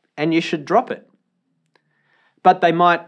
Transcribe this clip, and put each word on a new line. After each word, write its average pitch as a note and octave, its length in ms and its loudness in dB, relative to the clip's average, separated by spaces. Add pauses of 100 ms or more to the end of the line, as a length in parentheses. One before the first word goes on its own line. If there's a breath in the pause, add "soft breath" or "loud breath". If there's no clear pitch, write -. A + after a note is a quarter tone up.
(160)
and D#3+ 180 -2
you E3 80 2
should D#3+ 240 -6
drop G#3 240 0
it. - 180 -12 (1400)
But - 180 4
they E3+ 100 2
might E3+ 360 2